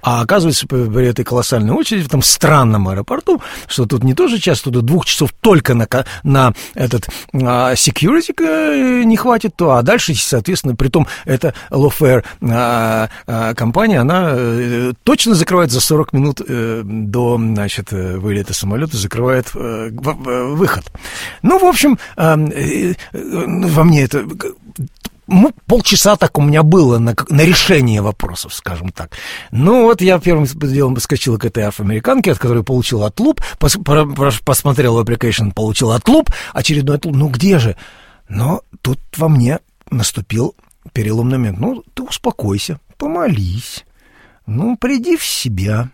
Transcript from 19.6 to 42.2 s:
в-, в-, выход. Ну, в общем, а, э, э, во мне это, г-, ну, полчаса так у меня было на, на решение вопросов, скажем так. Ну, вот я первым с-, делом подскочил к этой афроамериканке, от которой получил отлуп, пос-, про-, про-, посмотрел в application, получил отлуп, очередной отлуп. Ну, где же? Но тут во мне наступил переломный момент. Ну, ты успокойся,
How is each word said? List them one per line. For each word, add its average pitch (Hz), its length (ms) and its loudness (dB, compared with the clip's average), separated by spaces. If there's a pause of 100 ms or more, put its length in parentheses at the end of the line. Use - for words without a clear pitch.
в-, 127 220 -6 (100)
в-, 127 320 -4
выход. 104 340 -2 (520)
Ну, 285 180 4
в 392 40 2
общем, 285 360 4 (160)
а, 160 200 2
э, 151 580 -2 (180)
э, - 340 -8 (140)
во 160 240 4
мне 151 200 6
это, 127 180 -2
г-, - 320 -10 (720)
ну, 190 260 6 (140)
полчаса 208 500 4
так - 220 0
у - 20 2
меня 147 220 4
было 151 360 6
на, 117 160 0 (140)
на 143 160 4
решение 139 560 2
вопросов, 101 540 -6
скажем 90 360 -10
так. - 220 -14 (380)
Ну, 190 320 4
вот 226 180 4
я 180 180 4
первым 160 280 2
с-, 127 80 -6
делом 135 400 0
подскочил 123 440 -2
к 104 60 -6
этой 110 200 -2
афроамериканке, 110 680 0
от - 60 0
которой 120 260 0
получил 120 400 -2
отлуп, 240 380 0 (160)
пос-, 170 240 0
про-, 151 240 2
про-, 139 260 0 (140)
посмотрел 131 500 2
в 117 40 2
application, 110 520 -2
получил 110 400 -2
отлуп, 247 380 2 (240)
очередной 147 420 0
отлуп. 151 180 -4
Ну, 143 140 2
где 160 300 2
же? 113 180 0 (540)
Но 117 320 -2 (180)
тут 123 180 -4 (200)
во 160 100 2
мне 135 300 4 (320)
наступил 113 640 -2 (400)
переломный 117 420 0
момент. 107 220 -2
Ну, 226 340 -4
ты 262 100 -10
успокойся, 147 800 -4 (160)